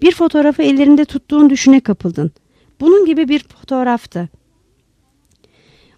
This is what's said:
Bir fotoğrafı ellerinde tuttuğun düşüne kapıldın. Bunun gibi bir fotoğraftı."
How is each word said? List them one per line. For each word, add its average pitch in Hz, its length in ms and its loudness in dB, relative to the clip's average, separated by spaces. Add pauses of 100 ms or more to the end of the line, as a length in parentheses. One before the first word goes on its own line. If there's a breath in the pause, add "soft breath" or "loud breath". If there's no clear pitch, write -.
Bir 349 100 2
fotoğrafı 302 500 0
ellerinde 285 420 2
tuttuğun 294 460 0
düşüne 269 300 2
kapıldın. 170 500 -6 (500)
Bunun 359 260 2
gibi 311 220 -2
bir 294 100 -2
fotoğraftı." 247 920 -8 (1700)